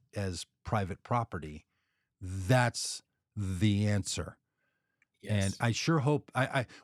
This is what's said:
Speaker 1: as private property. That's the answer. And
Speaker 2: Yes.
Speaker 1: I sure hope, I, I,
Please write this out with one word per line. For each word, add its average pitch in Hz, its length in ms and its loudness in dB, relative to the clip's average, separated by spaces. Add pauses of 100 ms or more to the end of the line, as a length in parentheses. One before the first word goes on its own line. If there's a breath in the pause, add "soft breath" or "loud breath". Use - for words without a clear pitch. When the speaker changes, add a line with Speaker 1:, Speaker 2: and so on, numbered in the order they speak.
(160)
Speaker 1:
as 95 300 -4 (180)
private 98 380 -2
property. 80 640 -4 (540)
That's 98 800 0 (340)
the 101 520 2
answer. 95 500 -2 (880)
And 98 260 2
Speaker 2:
Yes. - 60 -16
Speaker 1:
I 117 120 2
sure 160 280 2
hope, 143 340 0
I, 127 120 0
I, 127 200 -2 (180 soft breath)